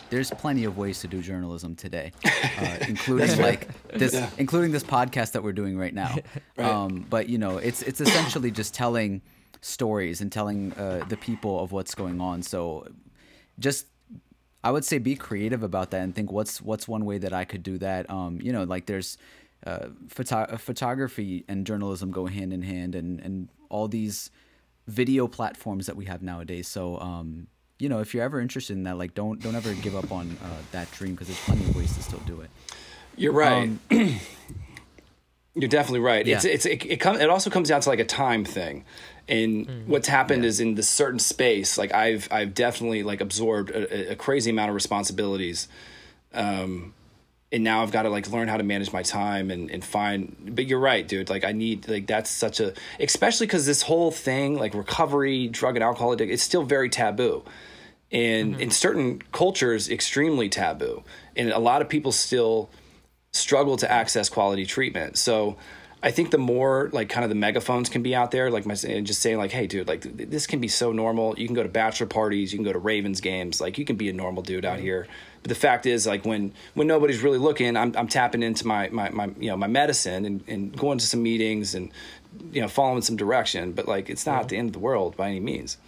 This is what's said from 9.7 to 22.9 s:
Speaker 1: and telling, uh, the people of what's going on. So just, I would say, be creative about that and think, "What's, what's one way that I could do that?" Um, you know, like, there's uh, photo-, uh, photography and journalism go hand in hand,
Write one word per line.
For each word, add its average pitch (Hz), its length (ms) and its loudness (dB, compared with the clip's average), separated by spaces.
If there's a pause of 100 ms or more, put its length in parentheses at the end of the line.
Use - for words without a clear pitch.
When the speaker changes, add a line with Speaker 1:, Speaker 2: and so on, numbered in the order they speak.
Speaker 1:
and 101 100 -4
telling, 104 420 -4
uh, 95 360 -4
the 107 80 -4
people 104 460 -4
of 90 80 -6
what's 95 240 -6
going 90 260 -4
on. 90 220 -4
So 85 440 -6 (680)
just, 135 300 -2 (760)
I 117 60 2
would 139 160 0
say, 147 140 0
be 127 160 0
creative 110 480 -4
about 92 260 -2
that 92 140 -2
and 92 100 -4
think, 101 180 -4
"What's, 107 300 -4
what's 107 260 -6
one 110 180 -4
way 101 120 -2
that 92 160 -4
I 92 120 -2
could 90 180 -10
do 95 160 -6
that?" 95 320 -4
Um, 87 320 -6
you 123 100 -2
know, 104 100 0
like, 92 220 -4
there's 95 320 -6 (480)
uh, 85 220 -8 (220)
photo-, - 280 -4
uh, 113 200 -2
photography 120 920 -4
and 98 180 -4
journalism 98 460 -4
go 92 140 -4
hand 95 280 -6
in 90 80 -6
hand, 90 340 -6